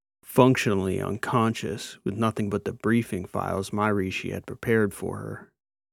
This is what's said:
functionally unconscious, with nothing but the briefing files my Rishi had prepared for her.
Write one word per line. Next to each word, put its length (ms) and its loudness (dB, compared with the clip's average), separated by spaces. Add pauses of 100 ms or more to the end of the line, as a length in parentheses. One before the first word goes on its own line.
(220)
functionally 800 4
unconscious, 1000 -2
with 120 -2
nothing 340 0
but 160 -4
the 80 -6
briefing 540 0
files 480 -4
my 140 2
Rishi 420 -2
had 160 -6
prepared 480 2
for 240 -6
her. 340 -12 (400)